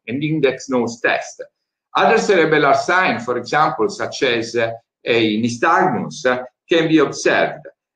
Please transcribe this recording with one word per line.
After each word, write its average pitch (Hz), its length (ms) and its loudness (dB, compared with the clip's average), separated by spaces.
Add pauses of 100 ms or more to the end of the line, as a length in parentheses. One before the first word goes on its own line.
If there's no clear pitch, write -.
an 135 160 -6
index 143 440 -2
nose 117 320 -2
test, - 440 -4 (520)
other 196 220 4
cerebellar 156 580 4
signs, 175 480 0
for 123 140 -4
example, 147 500 0
such 110 360 -6
as, 117 320 -2
uh, 117 160 0 (340)
a 113 340 2
nystagmus, 160 840 0
uh, 127 180 0 (240)
can 165 200 2
be 160 100 4
observed. 135 680 0 (280)